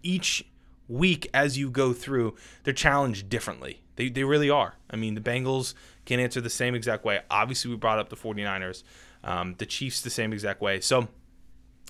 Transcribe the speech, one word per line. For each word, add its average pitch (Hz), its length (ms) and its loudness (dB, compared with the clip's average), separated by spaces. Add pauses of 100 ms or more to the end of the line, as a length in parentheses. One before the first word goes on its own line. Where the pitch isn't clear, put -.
each 180 420 -2 (420)
week 151 460 2
as 135 240 2
you 139 120 -2
go 127 240 4
through, 120 420 -2 (280)
they're 139 100 0
challenged 127 560 2
differently. 78 520 -6 (140)
They, 127 140 -2
they 135 140 -2
really 147 260 6
are. 139 260 4 (140)
I - 60 -8
mean, 110 200 -2
the 107 60 -6
Bengals 127 520 0 (320)
can 123 140 0
answer 127 220 0
the 117 80 -4
same 123 240 0
exact 113 320 -2
way. 101 140 2 (100)
Obviously, 120 400 0
we 117 80 -4
brought 110 220 2
up 104 100 -4
the 107 60 -12
forty-niners, 101 680 -6 (400)
um, 90 340 -4
the 113 80 -6
Chiefs - 360 -6
the 120 80 -8
same 110 240 -2
exact 101 280 -4
way. 98 180 0
So 123 300 2 (800)